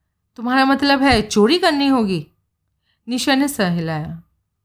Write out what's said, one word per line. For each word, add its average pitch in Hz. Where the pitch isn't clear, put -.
"तुम्हारा 247
मतलब 277
है 247
चोरी 214
करनी 294
होगी?" 208
निशा 254
ने 269
सर 196
हिलाया। 160